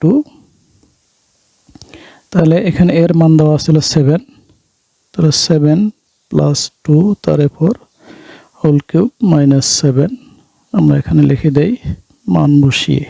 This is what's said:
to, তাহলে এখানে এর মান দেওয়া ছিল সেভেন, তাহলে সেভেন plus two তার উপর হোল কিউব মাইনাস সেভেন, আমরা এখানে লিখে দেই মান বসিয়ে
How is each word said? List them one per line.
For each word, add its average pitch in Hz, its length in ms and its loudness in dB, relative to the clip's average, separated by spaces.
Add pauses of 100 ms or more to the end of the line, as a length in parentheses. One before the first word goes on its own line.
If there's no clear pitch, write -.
to, 165 120 0 (2250)
তাহলে 165 260 2 (120)
এখানে 175 220 0 (120)
এর 170 180 0
মান 160 180 4
দেওয়া 151 260 2
ছিল 156 120 2 (180)
সেভেন, 147 260 0 (920)
তাহলে 160 200 0 (140)
সেভেন 151 320 0 (520)
plus 147 280 -2 (260)
two 151 180 2 (220)
তার 147 160 0 (100)
উপর 175 220 -2 (880)
হোল 147 160 0 (120)
কিউব 180 200 -2 (240)
মাইনাস 139 340 2 (140)
সেভেন, 143 300 0 (680)
আমরা 147 220 2
এখানে 151 300 0
লিখে 143 280 -2
দেই 180 140 0 (600)
মান 151 160 0 (120)
বসিয়ে 139 480 -2